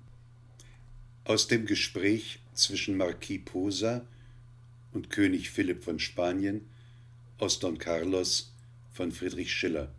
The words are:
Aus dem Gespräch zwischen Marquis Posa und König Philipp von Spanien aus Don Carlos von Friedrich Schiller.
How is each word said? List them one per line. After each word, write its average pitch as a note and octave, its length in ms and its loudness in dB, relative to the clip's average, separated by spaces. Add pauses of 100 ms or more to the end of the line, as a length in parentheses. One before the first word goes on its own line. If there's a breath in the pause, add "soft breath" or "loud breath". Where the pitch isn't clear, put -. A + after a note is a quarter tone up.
(1200 loud breath)
Aus - 240 4
dem A2+ 160 4
Gespräch G#2 720 0 (140)
zwischen G2 460 2
Marquis F#2 440 -2
Posa G2+ 640 -2 (840 loud breath)
und G2 160 -6
König F#2 420 2
Philipp F2+ 320 0
von E2 160 -4
Spanien F#2+ 680 0 (720 loud breath)
aus - 200 0
Don E2+ 200 -2
Carlos F2+ 760 0 (400 loud breath)
von F2+ 180 -4
Friedrich - 440 -4
Schiller. D#2 440 0